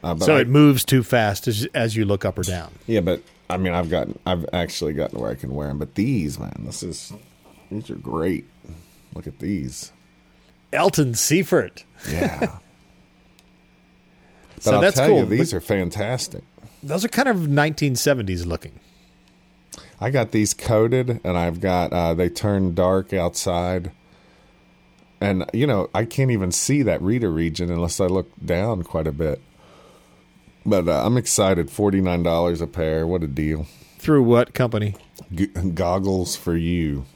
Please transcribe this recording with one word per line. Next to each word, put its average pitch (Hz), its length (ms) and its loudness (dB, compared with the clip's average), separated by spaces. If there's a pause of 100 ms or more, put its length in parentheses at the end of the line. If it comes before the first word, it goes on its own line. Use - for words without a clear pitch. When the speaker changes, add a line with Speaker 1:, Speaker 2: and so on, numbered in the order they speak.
Speaker 1:
Uh, 85 120 -2
but 82 120 -2
Speaker 2:
So 151 100 6
Speaker 1:
I 131 40 6
Speaker 2:
it 120 80 2
moves 143 360 6
too 131 180 2
fast 110 460 0
as, 113 260 -2
as 117 220 0
you 110 80 2
look 101 200 0
up 95 140 -2
or 92 40 -2
down. 87 300 -6 (140)
Speaker 1:
Yeah, 110 140 2
but, 87 220 0 (260)
I 90 80 -4
mean, 92 160 0
I've 87 180 -2
gotten, 67 360 -2
I've 87 260 0
actually 85 400 -4
gotten 71 260 -4
where 57 120 -4
I 62 40 -6
can 65 200 -10
wear 73 160 -6
'em. 71 80 -6
But - 160 -8
these, 98 440 -2
man, 50 280 -12
this - 160 -12
is, - 300 -12 (580)
these 104 200 -10
are - 60 -8
great. 80 500 -4 (680)
Look 85 120 -12
at 69 120 -14
these. 73 540 -6 (800)
Speaker 2:
Elton 147 420 2
Seifert. 147 720 0 (260)
Speaker 1:
Yeah. - 540 -2
Speaker 2:
<laughs> - 40 -20 (1900)
Speaker 1:
But - 140 -18
Speaker 2:
So - 60 6
Speaker 1:
I'll 202 40 4
Speaker 2:
that's 196 160 4
Speaker 1:
tell 143 120 4
Speaker 2:
cool, 190 120 8
Speaker 1:
you, 117 60 2
these 117 260 0
Speaker 2:
but 92 60 -4
Speaker 1:
are - 20 -4
fantastic. 101 840 -4 (400)
Speaker 2:
those 165 220 -4
are 233 40 -2
kind 262 200 0
of 180 200 0
nineteen 143 480 2
seventies 95 500 0
looking. - 340 -8 (1200)
Speaker 1:
I 107 100 -2
got 123 200 0
these 107 240 2
coated, 117 680 2
and 90 140 0
I've 87 240 -2
got, 90 320 0
uh, 85 220 2
they 87 160 0
turn 95 440 0
dark 92 380 2
outside. 87 800 -2 (1300)
And, 95 320 0
you 123 140 2
know, 104 280 0
I 110 120 2
can't 131 240 0
even 95 200 0
see 143 320 0
that 95 200 0
reader 107 280 0
region 85 400 -2
unless 85 300 -2
I 92 60 2
look 92 220 0 (140)
down 90 420 -2
quite 80 220 -4
a 76 60 -2
bit. 73 300 -4 (1200)
But, 92 240 2
uh, 73 160 2
I'm 120 140 2
excited. 95 520 2
Forty-nine 95 520 0
dollars 85 400 0
a 82 40 -4
pair. 80 400 -2
What 87 160 -2
a 80 60 -4
deal. 76 380 -2 (320)
Speaker 2:
Through 147 240 4
what 120 320 4
company? 107 400 -2 (400)
Speaker 1:
G-, 95 140 0
Goggles 92 880 -2
for 85 200 -2
You. 82 480 -2 (120)